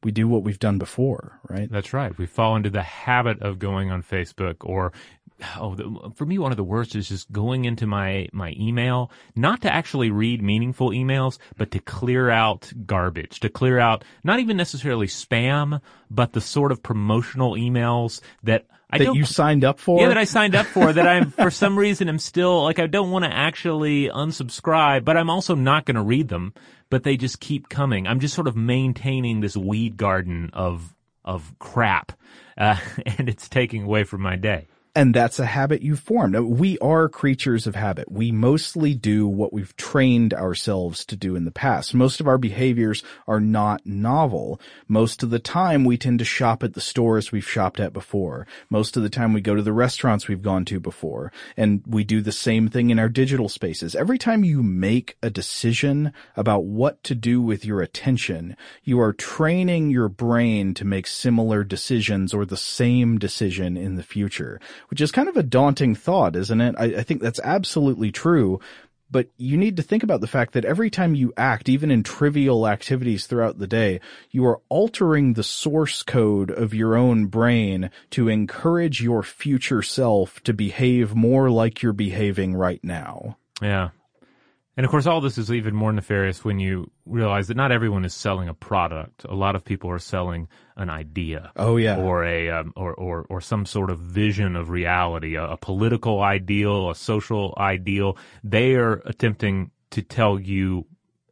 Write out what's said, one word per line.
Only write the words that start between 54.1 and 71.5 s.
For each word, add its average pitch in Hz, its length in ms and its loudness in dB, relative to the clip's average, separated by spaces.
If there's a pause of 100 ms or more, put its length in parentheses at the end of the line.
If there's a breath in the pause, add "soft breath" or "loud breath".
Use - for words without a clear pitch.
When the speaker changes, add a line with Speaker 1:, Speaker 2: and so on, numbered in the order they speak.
Speaker 1:
time 226 280 2
you 147 180 4
make 101 580 0
a 117 80 -2
decision 139 840 -2 (240 loud breath)
about 104 260 2
what 110 400 -2
to 139 120 -4
do 120 260 0
with 110 240 -2
your 104 160 -2
attention, 87 760 -4 (300 loud breath)
you 123 160 2
are 110 100 4
training 165 800 0
your 123 180 2
brain 113 680 2
to 101 100 -8
make 98 200 -2
similar 113 600 2
decisions 101 680 -2
or 104 120 0
the 95 100 -6
same 120 600 2
decision 95 580 -2
in 92 200 -6
the 90 80 -6
future, 95 580 -6 (280 loud breath)
which 143 120 -4
is 151 100 0
kind 285 160 0
of 359 80 -2
a 240 60 2
daunting 135 540 2
thought, 139 400 0
isn't 104 260 0
it? 120 160 2
I, 113 60 0 (160)
I - 20 -4
think 139 180 -4
that's 113 240 -4
absolutely 139 680 0
true. 120 480 2 (500 loud breath)
But 127 260 0
you 131 220 -2
need 196 200 2
to 165 60 -4
think 220 200 0
about 160 180 0
the 117 60 -4
fact 120 260 0
that 120 100 0
every 208 280 0
time 170 240 2
you 127 200 0
act, 117 340 0